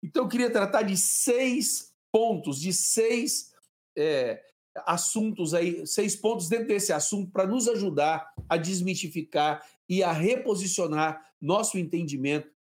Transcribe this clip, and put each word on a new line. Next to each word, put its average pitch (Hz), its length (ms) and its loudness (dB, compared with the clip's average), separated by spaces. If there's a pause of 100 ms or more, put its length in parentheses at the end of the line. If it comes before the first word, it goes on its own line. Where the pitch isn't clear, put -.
Então, 233 220 -2
eu 196 40 -4
queria 240 220 0
tratar 214 320 2
de 196 140 0
seis 254 920 0 (220)
pontos, 175 480 0
de 180 120 -2
seis, 233 800 0 (440)
é, 143 460 0 (420)
assuntos 175 720 -2
aí, 170 320 0
seis 208 280 0
pontos 208 360 -2
dentro 226 180 0
desse 202 240 0
assunto 180 400 -2
pra 190 140 2
nos 226 200 0
ajudar 160 640 0 (180)
a 165 100 2
desmistificar 165 1080 -2 (220)
e 185 140 2
a 175 100 2
reposicionar 175 1300 0
nosso 190 380 0
entendimento 147 720 -2 (120)